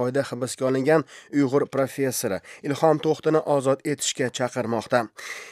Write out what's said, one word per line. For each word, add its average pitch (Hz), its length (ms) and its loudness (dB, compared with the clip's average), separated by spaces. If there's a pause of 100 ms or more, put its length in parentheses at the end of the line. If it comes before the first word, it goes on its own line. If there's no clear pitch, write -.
oyida 127 280 0
hibsga 123 400 -6
olingan 135 340 4 (300)
Uyg'ur 139 400 2
professori 127 640 -2 (260)
Ilhom 151 400 2
To'xtini 156 380 0 (140)
ozod 135 280 0
etishga 135 540 -2
chaqirmoqda. 120 640 -2 (500)